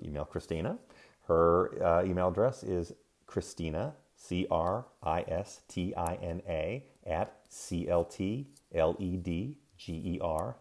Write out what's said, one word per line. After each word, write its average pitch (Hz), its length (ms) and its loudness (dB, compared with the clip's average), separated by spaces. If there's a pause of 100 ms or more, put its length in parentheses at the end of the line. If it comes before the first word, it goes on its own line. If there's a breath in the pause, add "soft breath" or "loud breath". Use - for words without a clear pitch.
email 73 220 -6
Christina, 85 540 -4 (480 loud breath)
her, 85 560 6
uh, 87 200 6
email 90 260 2
address 107 340 2
is 87 300 -2 (340)
Christina, 90 680 -4 (220)
C 90 340 -2
R 87 360 2 (180)
I 82 240 0
S 87 400 -6
T 90 280 -4
I 85 200 -2
N 87 320 -6
A, 87 380 -4 (200)
at 85 320 -2 (120)
C - 380 -6
L 85 180 4
T 110 420 -4 (260)
L 82 260 4
E 92 180 -2
D 90 400 -4 (200)
G - 160 -10
E - 280 -4
R 87 400 -2